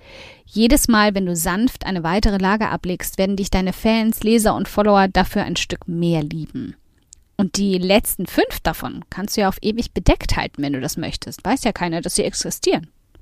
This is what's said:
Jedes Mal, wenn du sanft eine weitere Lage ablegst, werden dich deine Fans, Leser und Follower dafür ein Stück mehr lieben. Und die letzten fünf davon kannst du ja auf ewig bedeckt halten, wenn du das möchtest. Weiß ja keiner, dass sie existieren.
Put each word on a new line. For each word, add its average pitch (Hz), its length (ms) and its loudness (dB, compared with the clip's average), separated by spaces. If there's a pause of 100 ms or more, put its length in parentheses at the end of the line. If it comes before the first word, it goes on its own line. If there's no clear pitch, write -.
(460)
Jedes 233 420 4
Mal, 214 280 4
wenn 196 100 0
du 175 100 -2
sanft 185 520 -2
eine 185 160 -2
weitere 196 340 2
Lage 196 320 2
ablegst, - 480 -4
werden 190 200 0
dich 196 120 -2
deine 185 240 0
Fans, 220 480 2
Leser 214 320 4
und 185 140 -4
Follower 202 400 4
dafür 190 360 0
ein 170 120 -4
Stück - 320 -6
mehr 170 340 0
lieben. 151 540 -8 (640)
Und 196 200 0
die 196 220 2
letzten 185 480 2
fünf - 340 0
davon - 480 -4
kannst - 260 -6
du 220 60 2
ja 196 60 4
auf 190 160 -2
ewig 220 300 -2
bedeckt - 440 -2
halten, - 240 -6
wenn 143 120 -2
du 131 80 -4
das - 160 -6
möchtest. - 460 -10
Weiß 240 200 -2
ja 226 80 0
keiner, 170 300 -4
dass - 120 -8
sie 208 100 0
existieren. - 640 -2 (340)